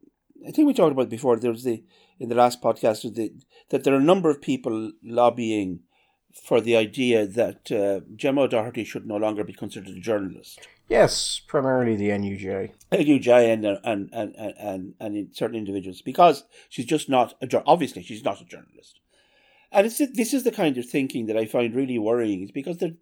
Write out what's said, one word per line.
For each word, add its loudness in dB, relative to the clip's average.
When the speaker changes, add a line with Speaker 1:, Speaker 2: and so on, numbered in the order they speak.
Speaker 1:
I -12
think 4
we 2
talked 4
about 2
it -12
before. 2
There 0
was -6
the, -2
in -8
the -4
last 4
podcast, 0
the, -6
that -2
there 2
are 4
a 2
number 4
of -2
people -4
lobbying 0
for 0
the 2
idea 2
that, -4
uh, -2
Gemma 0
O'Doherty -2
should -12
no -6
longer -2
be -10
considered -14
a -14
journalist. -6
Speaker 2:
Yes, 2
primarily 0
the -2
N -2
U -6
J. -8
Speaker 1:
N 2
U 6
J 6
and, 0
uh, 0
and, -4
and, -8
and, -12
and, -10
and -8
in -8
certain -6
individuals, -8
because 4
she's -10
just -4
not 2
a -6
jour-, 0
obviously 2
she's -14
not -4
a -20
journalist. -20
And 6
it's, -6
this -2
is -2
the 0
kind 0
of -6
thinking -4
that -2
I 0
find -2
really -2
worrying, 0
is -12
because -8
there, -4